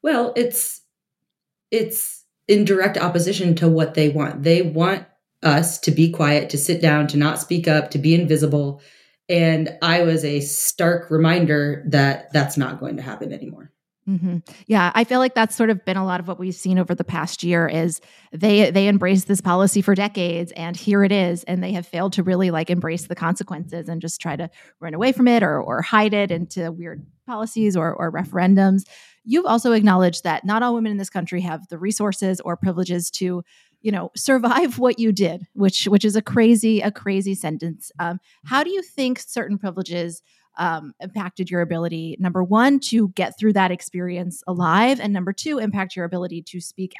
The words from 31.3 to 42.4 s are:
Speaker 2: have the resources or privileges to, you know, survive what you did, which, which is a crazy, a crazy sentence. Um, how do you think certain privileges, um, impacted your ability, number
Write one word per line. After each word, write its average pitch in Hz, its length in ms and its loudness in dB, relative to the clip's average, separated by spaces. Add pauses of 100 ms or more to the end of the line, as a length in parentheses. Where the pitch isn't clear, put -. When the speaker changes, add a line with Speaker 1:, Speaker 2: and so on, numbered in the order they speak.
Speaker 2:
have 170 280 -8
the 170 100 -14
resources 196 640 -2
or 170 160 -6
privileges 175 540 -2
to, 180 300 -4 (380)
you 214 100 -2
know, 175 240 -4
survive 247 640 2
what 247 200 2
you 226 140 2
did, 180 420 -2
which, 196 340 2
which 202 160 4
is 208 100 2
a 220 60 2
crazy, 220 640 4
a 208 80 0
crazy 196 440 -4
sentence. 165 640 -8
Um, 175 220 -6 (240)
how 269 200 0
do 349 60 -6
you 381 120 -4
think 254 360 -4
certain - 380 -6
privileges, 175 640 -6 (360)
um, 160 440 -4
impacted 185 500 -8
your 175 120 0
ability, 165 580 -6
number 180 240 -2